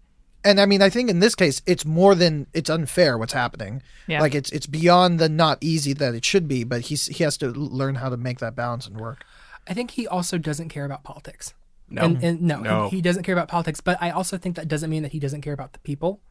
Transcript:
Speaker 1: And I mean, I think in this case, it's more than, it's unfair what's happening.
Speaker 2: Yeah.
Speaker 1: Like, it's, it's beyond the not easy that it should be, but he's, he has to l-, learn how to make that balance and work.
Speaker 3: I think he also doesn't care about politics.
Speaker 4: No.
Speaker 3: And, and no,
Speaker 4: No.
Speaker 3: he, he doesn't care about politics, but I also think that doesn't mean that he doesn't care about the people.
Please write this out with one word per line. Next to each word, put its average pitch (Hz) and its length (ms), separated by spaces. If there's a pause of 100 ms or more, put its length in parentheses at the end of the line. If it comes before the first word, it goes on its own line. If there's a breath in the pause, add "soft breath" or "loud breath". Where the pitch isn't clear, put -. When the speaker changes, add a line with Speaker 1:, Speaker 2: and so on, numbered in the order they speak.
(440)
Speaker 1:
And 202 160
I 202 60
mean, 202 160
I 196 80
think 240 200
in 175 100
this 226 160
case, 151 300
it's 180 200
more 180 300
than, 160 380
it's 160 160
unfair 156 480
what's 113 160
happening. 120 480 (260 soft breath)
Speaker 2:
Yeah. 151 140
Speaker 1:
Like, 151 140
it's, 143 160
it's 151 160
beyond 175 520
the 160 100
not 156 320
easy 151 320
that 135 220
it 113 100
should 185 220
be, 127 160
but 120 180
he's, 143 260
he 170 160
has 147 140
to 139 100
l-, 120 80
learn 135 400
how 131 140
to 123 80
make 123 220
that 117 160
balance 120 320
and 101 120
work. 113 240 (440 loud breath)
Speaker 3:
I 190 60
think 240 180
he 226 160
also 180 300
doesn't 160 320
care 143 160
about 139 180
politics. - 500 (360)
Speaker 4:
No. - 140
Speaker 3:
And, 151 200
and 165 180
no, 160 200
Speaker 4:
No. 107 280
Speaker 3:
he, 190 80
he 185 40
doesn't 175 220
care 185 120
about 170 140
politics, 165 320
but 180 200
I 170 100
also 185 260
think 175 180
that 160 120
doesn't 156 220
mean 156 140
that 139 80
he 156 80
doesn't 143 220
care 147 120
about 135 200
the - 60
people. 160 520